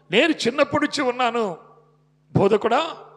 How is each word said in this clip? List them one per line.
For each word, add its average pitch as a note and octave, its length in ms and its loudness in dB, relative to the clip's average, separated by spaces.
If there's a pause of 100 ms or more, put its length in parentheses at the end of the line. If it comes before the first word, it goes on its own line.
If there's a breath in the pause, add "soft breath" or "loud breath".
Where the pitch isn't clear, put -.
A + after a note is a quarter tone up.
(100)
"నేను C#4+ 220 2
చిన్నప్పటి C#4+ 520 0
నుంచి C#4+ 260 -2
ఉన్నాను A#3 460 -2 (800)
బోధకుడా, A3 540 2 (260)